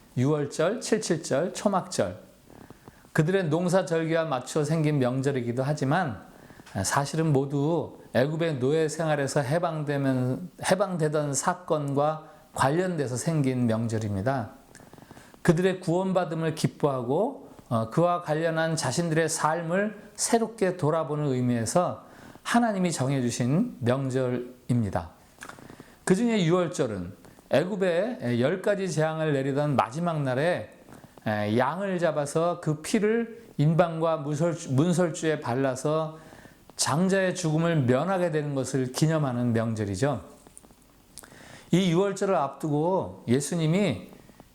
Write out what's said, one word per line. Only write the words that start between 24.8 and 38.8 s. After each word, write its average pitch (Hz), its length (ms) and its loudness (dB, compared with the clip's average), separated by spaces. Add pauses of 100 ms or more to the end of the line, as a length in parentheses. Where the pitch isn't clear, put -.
그중에 214 400 4
유월절은 139 720 0 (340)
애굽에 175 920 0
열 156 200 2
가지 190 300 0
재앙을 156 420 0
내리던 139 440 0
마지막 151 460 0
날에, 135 500 -2 (540)
에, 107 300 0
양을 175 420 0
잡아서 165 600 0
그 156 220 -2
피를 226 600 0 (120)
인방과 160 640 2
문설-, 151 360 -2 (160)
문설주에 156 720 2
발라서 135 800 -2 (580)
장자의 185 580 2
죽음을 160 480 2
면하게 170 480 2
되는 147 240 -2
것을 131 380 -2